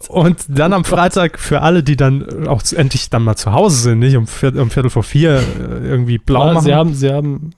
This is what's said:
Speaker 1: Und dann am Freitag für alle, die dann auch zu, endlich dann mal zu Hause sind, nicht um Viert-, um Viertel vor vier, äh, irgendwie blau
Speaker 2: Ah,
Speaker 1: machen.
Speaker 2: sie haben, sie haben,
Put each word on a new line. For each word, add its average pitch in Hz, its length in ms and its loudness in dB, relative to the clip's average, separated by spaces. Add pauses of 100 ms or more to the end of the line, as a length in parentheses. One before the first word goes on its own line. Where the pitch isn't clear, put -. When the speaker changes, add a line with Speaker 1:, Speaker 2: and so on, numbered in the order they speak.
Speaker 1:
Und 175 300 2 (100)
dann 143 240 0
am 180 120 0
Freitag 175 540 0
für 143 240 -2
alle, 165 220 2
die 139 120 0
dann 139 520 0
auch 110 140 0
zu, - 120 -4
endlich - 360 0
dann 117 120 0
mal 113 140 0
zu - 160 -4
Hause 165 240 2
sind, 117 240 2
nicht 135 160 4
um 117 100 0
Viert-, 131 300 -2
um 131 140 0
Viertel 131 200 0
vor 110 140 -2
vier, 147 340 2
äh, 120 480 -6
irgendwie 123 320 0
blau 131 240 0
Speaker 2:
Ah, 160 120 4
Speaker 1:
machen. 160 100 2
Speaker 2:
sie 143 100 4
haben, 160 200 2
sie 135 180 0
haben, 147 460 -4